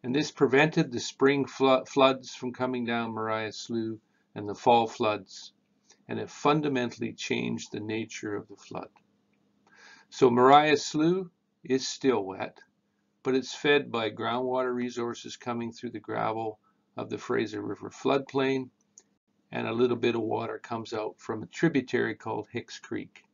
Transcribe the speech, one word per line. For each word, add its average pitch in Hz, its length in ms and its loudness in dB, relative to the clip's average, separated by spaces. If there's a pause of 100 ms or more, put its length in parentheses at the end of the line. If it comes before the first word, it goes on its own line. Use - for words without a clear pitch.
And 123 120 -6
this 147 160 0
prevented 143 600 4
the 120 100 -4
spring 139 440 2
flo-, 131 400 4
floods 131 500 2
from 123 200 -8
coming 127 320 -4
down 113 260 -2
Maria 110 400 -4
Slough 110 460 -6 (360)
and 104 140 -8
the 98 60 -6
fall 117 320 4
floods, 107 680 -4 (560)
and 113 100 -6
it 107 120 -8
fundamentally 131 800 -2
changed 117 580 -4
the 113 100 -8
nature 110 540 -6
of 101 140 -8
the 101 80 -20
flood. - 320 -14 (1200)
So 127 220 6
Maria 143 480 8
Slough 170 480 0 (360)
is 131 240 0
still 117 380 2
wet, 95 340 -8 (640)
but 131 120 0
it's 127 200 -2
fed 143 380 2
by 113 160 -2
groundwater 123 680 -2
resources 120 640 -6
coming 117 340 -6
through 117 200 -12
the 110 100 -12
gravel 110 580 -4 (380)
of 113 140 -8
the 107 80 -6
Fraser 110 420 -2
River 104 300 -8
floodplain, 135 800 -2 (800)
and 120 180 -6
a 113 60 -4
little 120 240 2
bit 117 160 2
of 113 80 0
water 110 360 -4
comes 113 360 -8
out 107 240 -6
from 110 240 -8
a 113 40 -12
tributary 123 680 0
called 110 360 -8
Hicks - 280 -10
Creek. - 560 -10